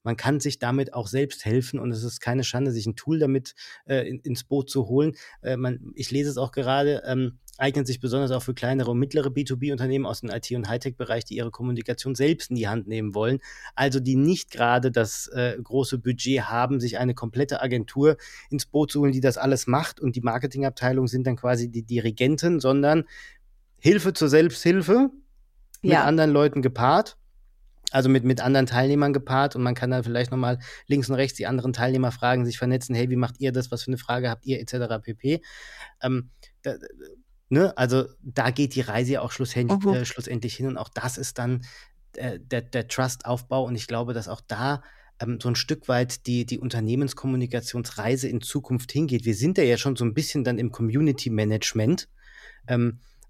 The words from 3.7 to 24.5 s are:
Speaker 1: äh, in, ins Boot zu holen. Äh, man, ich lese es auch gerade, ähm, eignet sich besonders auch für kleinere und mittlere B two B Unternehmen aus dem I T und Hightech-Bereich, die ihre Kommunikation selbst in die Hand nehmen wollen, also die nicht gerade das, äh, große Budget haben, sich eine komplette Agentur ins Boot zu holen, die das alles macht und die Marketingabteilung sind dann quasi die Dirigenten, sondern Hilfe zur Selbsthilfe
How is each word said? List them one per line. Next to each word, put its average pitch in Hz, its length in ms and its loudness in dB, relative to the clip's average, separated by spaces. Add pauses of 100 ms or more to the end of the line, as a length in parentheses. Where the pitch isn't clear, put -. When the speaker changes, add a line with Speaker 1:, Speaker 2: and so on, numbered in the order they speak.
Speaker 1:
äh, 131 240 -2
in, 131 120 -10
ins 127 240 -6
Boot 135 260 -2
zu 131 160 0
holen. 147 280 2 (280)
Äh, 127 140 -2
man, 127 400 -4
ich - 160 -8
lese 143 180 0
es 127 80 -6
auch 127 140 -2
gerade, 139 520 0
ähm, 127 340 -2 (200)
eignet 139 280 0
sich 123 140 -4
besonders 131 320 0
auch 127 100 -2
für 127 120 -4
kleinere 127 360 -2
und 120 80 0
mittlere 139 320 0
B 139 140 -2
two 131 140 -4
B 143 120 -2
Unternehmen 135 360 -2
aus 110 160 -6
dem 117 80 -6
I 113 100 -6
T - 160 -6
und 110 120 -4
Hightech-Bereich, 120 560 -4
die 104 120 -10
ihre 117 160 -4
Kommunikation 123 640 -4
selbst 143 340 0
in 127 60 -2
die 113 100 -2
Hand 110 220 -4
nehmen 110 260 -4
wollen, 113 240 0 (380)
also 135 240 2
die 131 160 2
nicht 156 340 2
gerade 123 400 4
das, 117 380 0
äh, 123 340 -2
große 131 360 -2
Budget 123 500 0
haben, 123 320 0
sich 117 180 -4
eine 123 160 0
komplette 123 480 -2
Agentur 135 540 2 (340)
ins 139 160 -4
Boot 147 240 2
zu 147 100 0
holen, 143 120 4
die 131 80 0
das 127 180 4
alles 135 300 0
macht - 320 0
und 123 160 -2
die 123 40 -6
Marketingabteilung 127 840 0
sind 127 200 0
dann 127 100 0
quasi 120 340 0
die 113 140 -6
Dirigenten, 127 760 0
sondern 139 460 4 (720)
Hilfe 190 360 4
zur 156 140 2
Selbsthilfe 170 840 6 (720)